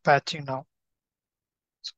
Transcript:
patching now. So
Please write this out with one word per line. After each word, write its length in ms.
patching 420
now. 220
So 160